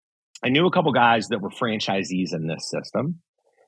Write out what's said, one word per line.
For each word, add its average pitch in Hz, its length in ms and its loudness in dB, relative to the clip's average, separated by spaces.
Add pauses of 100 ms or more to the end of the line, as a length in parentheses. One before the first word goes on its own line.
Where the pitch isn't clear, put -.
(440)
I 123 60 0
knew 151 180 4
a - 40 2
couple 156 200 2
guys 117 380 4
that 110 120 -2
were 101 80 -6
franchisees 95 840 -2
in 80 140 -4
this 80 220 -6
system. 135 520 -4 (460)